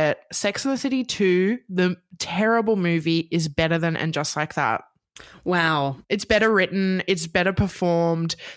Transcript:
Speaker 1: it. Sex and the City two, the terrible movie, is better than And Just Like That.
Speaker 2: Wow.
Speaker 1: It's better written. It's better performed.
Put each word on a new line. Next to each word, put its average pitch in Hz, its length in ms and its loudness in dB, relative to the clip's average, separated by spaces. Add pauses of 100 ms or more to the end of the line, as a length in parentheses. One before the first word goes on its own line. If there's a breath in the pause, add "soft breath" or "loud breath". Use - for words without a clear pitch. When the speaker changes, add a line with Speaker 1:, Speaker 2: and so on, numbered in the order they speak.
Speaker 1:
it. - 100 -2 (140)
Sex - 320 -2
and 269 100 0
the 254 40 -4
City 262 260 -2
two, 190 540 2 (100)
the 180 280 0 (220)
terrible 220 580 0
movie, 165 540 0
is 160 180 0
better 160 300 0
than 165 180 -2
And 160 160 -2
Just 151 240 -2
Like 151 180 -4
That. 120 280 0 (640 loud breath)
Speaker 2:
Wow. 160 540 0 (100)
Speaker 1:
It's 208 160 -2
better 220 280 4
written. 190 540 0
It's 170 220 0
better 180 240 0
performed. 170 840 0 (220 loud breath)